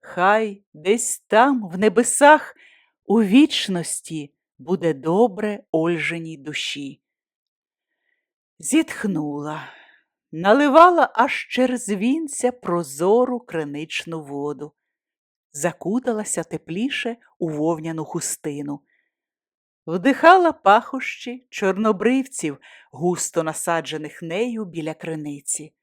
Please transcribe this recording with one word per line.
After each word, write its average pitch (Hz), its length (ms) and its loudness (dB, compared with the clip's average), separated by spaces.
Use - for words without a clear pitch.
Хай 202 720 0
десь 185 460 -2
там, 233 500 2
в 175 100 -8
небесах, 247 760 4
у 220 180 4
вічності 180 1120 0
буде 160 360 -2
добре 202 760 0
Ольжиній 165 680 -2
душі. 143 680 -10
Зітхнула, 151 1040 -4
наливала 285 840 6
аж - 360 0
через 247 380 -2
вінця 247 640 -2
прозору 190 880 0
криничну 156 840 -8
воду, 143 500 -8
закуталася 196 920 -4
тепліше 226 720 -6
у 170 100 -4
вовняну 160 560 -4
хустину, 143 760 -8
вдихала 320 680 4
пахощі 240 1000 0
чорнобривців, 208 1080 -2
густо 170 500 -2
насаджених 156 800 -6
нею 214 420 -4
біля 156 300 -8
криниці. 151 880 -10